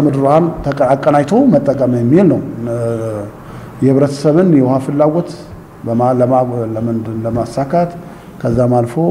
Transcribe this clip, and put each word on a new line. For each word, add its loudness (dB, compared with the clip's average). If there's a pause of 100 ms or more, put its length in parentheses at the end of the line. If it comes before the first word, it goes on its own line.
ምድር 2
ውሃን 4 (160)
ተቀ-፣ 0
አቀናጅቶ 2 (120)
መጠቀም 2
የሚል 4
ነው። 2 (1400)
የህብረተሰብን 2
የውሃ 4
ፍላጎት 0 (500)
በማ-፣ 0
ለማ-፣ 2 (300)
ለምን-፣ -4 (180)
ለማሳካት -2 (460)
ከዛም 0
አልፎ 0 (160)